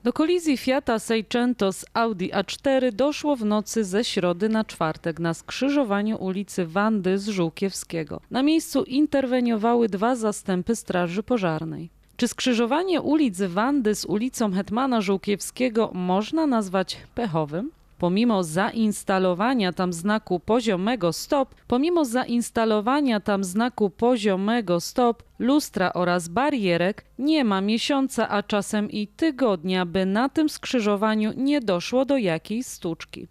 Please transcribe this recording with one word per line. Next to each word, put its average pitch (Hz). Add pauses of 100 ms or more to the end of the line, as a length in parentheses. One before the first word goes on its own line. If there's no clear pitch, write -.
Do 240
kolizji 320
Fiata 254
Seicento 233
z -
Audi 220
A 196
cztery 262
doszło 285
w 233
nocy 214
ze 196
środy 175
na 220
czwartek 160
na 165
skrzyżowaniu 220
ulicy 185
Wandy 196
z 196
Żółkiewskiego. 175 (100)
Na 247
miejscu 302
interweniowały 240
dwa 208
zastępy 208
straży 180
pożarnej. 160 (260)
Czy 240
skrzyżowanie 254
ulic 262
Wandy 214
z -
ulicą 208
Hetmana 226
Żółkiewskiego 208
można 202
nazwać 196 (180)
pechowym? 170 (280)
Pomimo 196
zainstalowania 190
tam 180
znaku 180
poziomego 214
stop, - (140)
pomimo 311
zainstalowania 233
tam 196
znaku 208
poziomego 202
stop, 240 (160)
lustra 226
oraz 175
barierek, 196 (140)
nie 294
ma 196
miesiąca, 233
a 208
czasem 208
i 208
tygodnia, 190
by 190
na 214
tym 311
skrzyżowaniu 214
nie 277
doszło 208
do 269
jakiejś 208
stłuczki. -